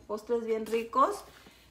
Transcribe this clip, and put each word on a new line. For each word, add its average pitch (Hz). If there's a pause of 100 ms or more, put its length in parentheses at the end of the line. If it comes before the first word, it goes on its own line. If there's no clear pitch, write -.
postres 226
bien 220
ricos. 233 (480)